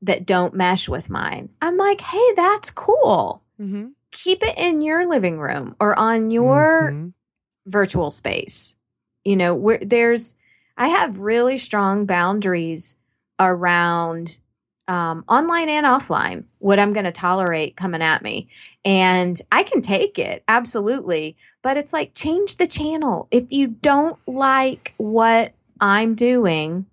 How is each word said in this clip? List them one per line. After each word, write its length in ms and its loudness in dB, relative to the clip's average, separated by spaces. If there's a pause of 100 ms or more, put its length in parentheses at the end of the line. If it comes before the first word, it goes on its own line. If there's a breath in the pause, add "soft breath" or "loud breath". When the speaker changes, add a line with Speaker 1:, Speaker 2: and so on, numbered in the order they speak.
Speaker 1:
that 240 -2
don't 280 2
mesh 340 0
with 200 -6
mine. 400 -8 (140)
I'm 140 0
like, 240 2
"Hey, 340 2
that's 360 2
cool. 720 2 (180)
Speaker 2:
Mm-hmm. 280 -8 (220)
Speaker 1:
Keep 320 -2
it 160 -4
in 240 0
your 260 0
living 300 0
room 420 -6
or 180 2
on 340 0
your 600 2
Speaker 2:
Mm-hmm. 160 -10 (640)
Speaker 1:
virtual 400 0
space." 640 -8 (500)
You 120 2
know, 180 2
where 260 2
there's, 560 0 (400)
I 120 0
have 300 0
really 380 0
strong 480 0
boundaries 920 -2 (420)
around, 1000 0 (480)
um, 420 -4
online 400 2
and 180 0
offline, 580 0 (140)
what 200 2
I'm 140 2
gonna 180 -2
tolerate 680 -2
coming 260 -4
at 200 0
me. 260 -8 (360 loud breath)
And 560 2 (100)
I 140 4
can 180 -2
take 380 -2
it, 260 -6
absolutely. 920 -2 (260 soft breath)
But 140 0
it's 160 -6
like, 220 -4
change 440 -4
the 100 2
channel. 640 -4
If 180 2
you 180 0
don't 500 0 (100)
like 720 0
what 540 2 (280)
I'm 340 2
doing 800 0